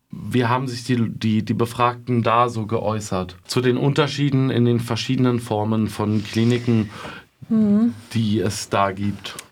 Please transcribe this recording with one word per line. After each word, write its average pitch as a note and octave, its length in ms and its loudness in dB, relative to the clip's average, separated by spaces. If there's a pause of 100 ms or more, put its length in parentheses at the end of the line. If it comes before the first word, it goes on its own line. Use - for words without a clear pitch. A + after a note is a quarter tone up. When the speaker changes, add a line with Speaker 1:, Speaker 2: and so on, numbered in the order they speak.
(120)
Speaker 1:
Wie A#2 340 -2
haben B2+ 220 0
sich A#2+ 160 -8
die, A#2 260 0
die, A2 340 0
die A2 100 -4
Befragten A#2+ 680 0
da A#2 260 4
so A2 180 -6
geäußert? G#2 800 -4
Zu - 160 -2
den B2 160 2
Unterschieden C#3 720 2
in A#2+ 160 2
den A#2+ 140 4
verschiedenen B2 600 0
Formen A2 480 0
von G#2+ 360 0
Kliniken, A#2 680 2 (600)
Speaker 2:
Mhm. A3 460 4 (180)
Speaker 1:
die G#2+ 260 2
es G2 300 -2
da G2 220 2
gibt? G2+ 440 -6 (160)